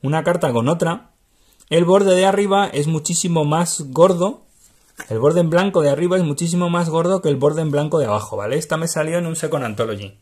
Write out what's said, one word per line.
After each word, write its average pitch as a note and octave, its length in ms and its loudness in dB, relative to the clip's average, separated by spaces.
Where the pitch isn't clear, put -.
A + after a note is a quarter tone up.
una D3+ 240 -2
carta E3+ 260 0
con A#2 160 0
otra, E3+ 440 -2
el E3+ 160 4
borde F#3+ 300 4
de F#3 100 4
arriba G3 420 2
es D3 200 -2
muchísimo D#3+ 580 -2
más E3 340 -2
gordo, F3+ 540 2
el A2+ 120 -4
borde D#3 200 4
en E3 100 2
blanco F3+ 320 2
de D3 80 2
arriba F3 280 0
es F3+ 60 2
muchísimo E3+ 460 -2
más E3+ 200 0
gordo F3 320 0
que E3 80 0
el C#3 80 0
borde D3+ 240 0
en D3+ 100 -2
blanco D3 260 0
de C3+ 100 0
abajo, G#2 280 -4
¿vale? G#2+ 220 -4
Esta - 180 -4
me E3 140 -4
salió D#3+ 280 -4
en F3 80 -4
un D#3+ 120 -6
Second D3 260 -4
Anthology. G#2 580 -6